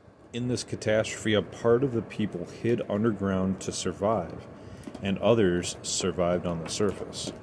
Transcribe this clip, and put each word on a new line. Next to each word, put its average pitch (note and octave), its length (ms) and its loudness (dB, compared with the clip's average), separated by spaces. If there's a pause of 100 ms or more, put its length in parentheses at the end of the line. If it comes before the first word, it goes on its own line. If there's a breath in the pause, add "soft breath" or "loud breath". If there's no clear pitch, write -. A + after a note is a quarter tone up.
(340)
in A#2+ 140 -4
this B2 160 0
catastrophe, G#2+ 720 0
a F#2+ 80 4
part A#2+ 400 4
of C3 100 0
the A2+ 80 2
people F#2 440 -4 (160)
hid A2+ 280 2
underground G2 720 0
to F2+ 100 -4
survive, F#2+ 760 -2 (540 loud breath)
and G2 180 -2
others G2 640 4
survived F2 640 0
on E2 160 -4
the D#2+ 60 -8
surface. - 640 -4 (120)